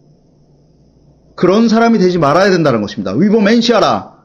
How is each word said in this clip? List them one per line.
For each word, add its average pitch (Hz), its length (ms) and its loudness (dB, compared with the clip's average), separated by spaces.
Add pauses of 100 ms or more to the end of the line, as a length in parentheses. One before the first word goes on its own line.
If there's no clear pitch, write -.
(1400)
그런 208 320 0
사람이 226 320 2
되지 180 180 0
말아야 165 320 2
된다는 147 320 0
것입니다. 98 300 -8
위범 202 360 0
엔시하라. 214 760 0